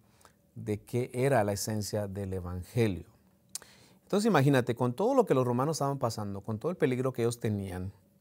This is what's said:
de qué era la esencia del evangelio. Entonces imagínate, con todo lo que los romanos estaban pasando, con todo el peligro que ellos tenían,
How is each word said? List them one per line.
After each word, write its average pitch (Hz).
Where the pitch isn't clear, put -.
de 107
qué 123
era 127
la 104
esencia 104
del 98
evangelio. 90
Entonces 208
imagínate, 139
con 123
todo 226
lo 247
que 151
los 127
romanos 127
estaban 139
pasando, 104
con 110
todo 156
el 185
peligro 127
que -
ellos 117
tenían, 95